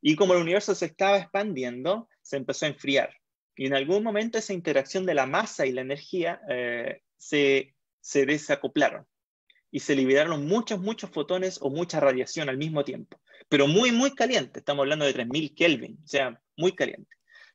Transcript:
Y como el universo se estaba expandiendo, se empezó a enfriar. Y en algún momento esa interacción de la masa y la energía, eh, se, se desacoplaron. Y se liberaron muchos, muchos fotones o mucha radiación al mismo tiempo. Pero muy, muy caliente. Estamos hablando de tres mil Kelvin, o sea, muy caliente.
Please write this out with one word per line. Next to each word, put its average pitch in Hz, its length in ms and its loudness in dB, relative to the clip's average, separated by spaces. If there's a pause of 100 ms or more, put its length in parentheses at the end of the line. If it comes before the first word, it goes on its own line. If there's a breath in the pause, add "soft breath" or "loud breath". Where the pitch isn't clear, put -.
Y 151 160 4
como 185 180 6
el 175 80 4
universo 185 320 0
se 175 120 -4
estaba 196 320 2
expandiendo, 175 880 -4 (140)
se - 140 -8
empezó 139 300 -4
a - 20 0
enfriar. - 460 -2 (420)
Y 135 100 -4
en 135 80 0
algún 160 300 0
momento 220 340 -2
esa 220 140 -6
interacción 170 520 -2
de 175 100 0
la 135 120 2
masa 165 400 -2
y 131 60 -2
la 127 80 -6
energía, 165 680 -6
eh, 123 540 -6 (140)
se, 139 580 0 (260)
se - 240 2
desacoplaron. 147 840 -2 (640 soft breath)
Y 139 100 -6
se 147 160 0
liberaron 143 500 2
muchos, 214 340 -2
muchos 202 300 -6
fotones 185 500 -4
o 139 80 -2
mucha 160 320 -4
radiación 139 480 0
al 131 80 -4
mismo 151 280 -2
tiempo. - 360 -12 (280 loud breath)
Pero 139 180 6
muy, 208 240 4
muy 262 240 2
caliente. 233 460 0
Estamos 143 240 0
hablando 147 200 0
de 139 80 4
tres 120 140 -4
mil 143 280 -4
Kelvin, 143 480 0
o - 40 -20
sea, 131 340 -2 (160)
muy 180 160 0
caliente. - 440 -6 (380 loud breath)